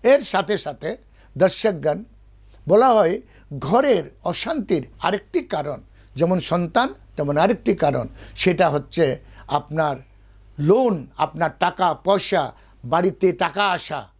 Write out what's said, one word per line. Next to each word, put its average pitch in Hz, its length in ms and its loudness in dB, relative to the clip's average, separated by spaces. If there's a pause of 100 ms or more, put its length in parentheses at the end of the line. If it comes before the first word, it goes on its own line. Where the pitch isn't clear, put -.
এর 277 180 4 (100)
সাথে 196 260 -2
সাথে 156 400 -8 (400)
দর্শকগণ, 175 680 0 (640)
বলা 226 300 6
হয় 196 240 2 (380)
ঘরের 208 440 2 (200)
অশান্তির 185 600 -4 (160)
আরেকটি 196 420 -2
কারণ, 147 380 -6 (360)
যেমন 170 240 0
সন্তান, 175 540 -2 (220)
তেমন 147 220 -2
আরেকটি 202 380 2
কারণ, 131 320 0 (280)
সেটা 175 340 2
হচ্ছে 143 500 0 (280)
আপনার 147 480 -2 (640)
লোন, 190 480 2 (100)
আপনার 156 320 -4 (100)
টাকা 180 340 0
পয়সা, 185 500 -2 (420)
বাড়িতে 180 460 0
টাকা 185 340 -2 (120)
আসা। 143 300 -8 (120)